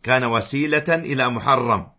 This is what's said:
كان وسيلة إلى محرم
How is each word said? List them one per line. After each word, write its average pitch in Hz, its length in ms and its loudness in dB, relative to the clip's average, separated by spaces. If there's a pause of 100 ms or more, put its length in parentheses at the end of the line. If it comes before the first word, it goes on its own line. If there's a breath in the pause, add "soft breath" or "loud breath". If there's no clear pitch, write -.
كان 127 200 2
وسيلة 147 720 0
إلى 131 340 -2
محرم 117 680 0